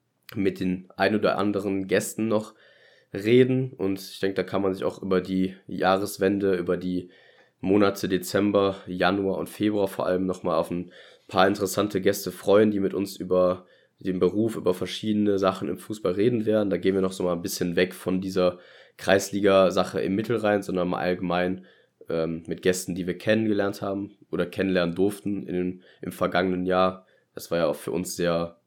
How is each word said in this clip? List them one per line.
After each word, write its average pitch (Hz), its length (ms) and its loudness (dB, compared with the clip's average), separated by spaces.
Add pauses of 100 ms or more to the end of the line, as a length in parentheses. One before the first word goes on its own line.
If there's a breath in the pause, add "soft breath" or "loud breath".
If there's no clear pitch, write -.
(360)
mit 98 240 0
den 92 360 -2
ein 98 200 2
oder 104 220 2
anderen 98 500 -2
Gästen 107 400 0
noch 110 260 -2 (580 soft breath)
reden 127 600 4
und 95 260 -4
ich - 220 -16
denke, 98 160 -2
da 92 80 0
kann 98 180 -2
man 95 120 0
sich 95 100 -4
auch - 180 -4
über 95 180 0
die 92 360 -2 (100)
Jahreswende, 98 880 0
über 87 220 0
die 90 340 -6 (500 loud breath)
Monate 98 480 2
Dezember, 98 680 2 (100)
Januar 92 520 0
und 82 100 -6
Februar 104 400 0
vor - 180 -4
allem 92 180 0
nochmal 90 320 -2
auf 82 140 0
ein 87 220 -6 (340 loud breath)
paar 95 220 4
interessante 101 520 -2
Gäste 98 300 0
freuen, 104 400 4
die 104 100 -2
mit 98 140 0
uns 95 220 -4
über 90 500 0 (320 soft breath)
den 92 200 -4
Beruf, 101 380 2
über 92 180 0
verschiedene 104 640 0
Sachen 95 300 0
im - 100 -6
Fußball 95 360 -4
reden 110 300 2
werden. 107 260 2
Da 92 60 2
gehen 95 180 2
wir 95 80 2
noch 92 100 0
so 95 100 -6
mal 90 120 0
ein 85 80 -4
bisschen 90 340 -4
weg 92 180 2
von 92 260 -4
dieser 95 380 0 (380 loud breath)
Kreisliga-Sache 95 1040 2
im 85 160 0
Mittelrhein, 107 480 0
sondern 90 240 -2
mal 90 100 -2
allgemein, 90 680 -2 (420 loud breath)
ähm, 82 400 -4
mit 87 140 -8
Gästen, 92 340 0
die 90 100 -6
wir 90 100 -4
kennengelernt 107 640 0
haben 101 360 -6 (160)
oder 85 120 0
kennenlernen 90 520 0
durften 98 500 -2
in 82 80 -6
den, 90 280 -4 (180 loud breath)
im - 100 -10
vergangenen 90 560 0
Jahr. 92 400 2 (300 soft breath)
Das - 160 -14
war 85 60 0
ja 85 80 2
auch 73 100 0
für - 160 -8
uns 87 240 -4
sehr, 85 400 -2 (100)